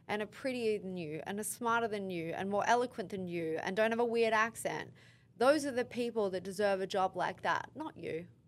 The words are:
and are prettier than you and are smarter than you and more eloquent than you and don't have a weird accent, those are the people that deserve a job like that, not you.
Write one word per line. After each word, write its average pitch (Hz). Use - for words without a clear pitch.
and 208
are 208
prettier 226
than 185
you 160
and 202
are 214
smarter 233
than 202
you 165
and 190
more 202
eloquent 240
than 190
you 165
and 190
don't 220
have 233
a 240
weird 226
accent, -
those 277
are 294
the 240
people 233
that 180
deserve 196
a 190
job 185
like 170
that, -
not 311
you. 170